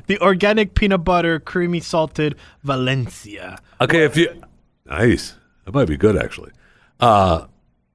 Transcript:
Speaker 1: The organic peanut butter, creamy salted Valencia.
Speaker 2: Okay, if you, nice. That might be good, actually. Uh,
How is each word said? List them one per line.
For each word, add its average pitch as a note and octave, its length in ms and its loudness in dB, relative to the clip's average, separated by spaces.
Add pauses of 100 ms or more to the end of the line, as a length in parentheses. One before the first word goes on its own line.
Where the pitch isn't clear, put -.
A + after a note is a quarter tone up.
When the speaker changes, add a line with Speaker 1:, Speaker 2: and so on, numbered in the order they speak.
Speaker 1:
The G3 160 -2
organic G3+ 540 2
peanut F#3+ 280 2
butter, E3+ 360 0
creamy F3 400 -4
salted D#3 560 -4 (260)
Valencia. B2+ 960 -6 (240)
Speaker 2:
Okay, D3+ 220 4
if D3 120 0
you, E3 140 2 (560)
nice. G2 480 0 (320)
That G2 80 -12
might C3 140 0
be D2+ 100 -4
good, G2+ 180 2
actually. - 360 -8 (480)
Uh, G2 480 2 (480)